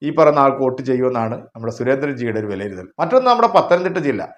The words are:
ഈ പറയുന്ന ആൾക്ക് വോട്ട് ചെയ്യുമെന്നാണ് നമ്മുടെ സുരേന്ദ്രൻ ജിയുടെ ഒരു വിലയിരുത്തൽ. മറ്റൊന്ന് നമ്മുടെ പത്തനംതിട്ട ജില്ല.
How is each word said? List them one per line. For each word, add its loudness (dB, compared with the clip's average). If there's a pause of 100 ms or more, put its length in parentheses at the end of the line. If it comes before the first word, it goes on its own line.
ഈ -4
പറയുന്ന 4
ആൾക്ക് 4
വോട്ട് -2
ചെയ്യുമെന്നാണ് -2
നമ്മുടെ -10
സുരേന്ദ്രൻ -2
ജിയുടെ -4
ഒരു -6
വിലയിരുത്തൽ. -8 (120)
മറ്റൊന്ന് 2
നമ്മുടെ 4
പത്തനംതിട്ട 2
ജില്ല. -4